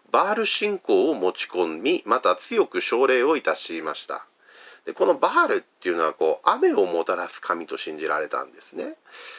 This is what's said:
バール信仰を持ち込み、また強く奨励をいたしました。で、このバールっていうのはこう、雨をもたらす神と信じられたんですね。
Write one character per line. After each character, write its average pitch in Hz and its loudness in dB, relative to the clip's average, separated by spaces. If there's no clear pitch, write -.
バ 180 4
ー 208 0
ル 226 0
信 202 -2
仰 110 4
を 156 2
持 92 0
ち - -8
込 82 -2
み、 156 0
ま 117 2
た 92 2
強 220 0
く - -6
奨 123 2
励 127 4
を 151 2
い 139 -2
た 78 -2
し 82 -8
ま 78 -6
し - -14
た。 - -8
で、 - -6
こ - 0
の 180 4
バ 143 0
ー 311 4
ル 113 2
っ 95 0
て 90 -4
い - 2
う 85 0
の 85 2
は 78 2
こ 78 2
う、 - 2
雨 285 4
を 101 2
も 85 0
た 92 -2
ら 87 -6
す - -14
神 85 -4
と - -10
信 78 -8
じ 78 -4
ら 76 -2
れ 76 -6
た 65 -6
ん 65 -18
で - -20
す - -20
ね。 - -10